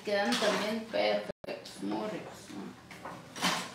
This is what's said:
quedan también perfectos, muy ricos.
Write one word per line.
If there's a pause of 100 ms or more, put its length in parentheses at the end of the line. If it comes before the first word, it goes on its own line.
quedan
también
perfectos,
muy
ricos. (1400)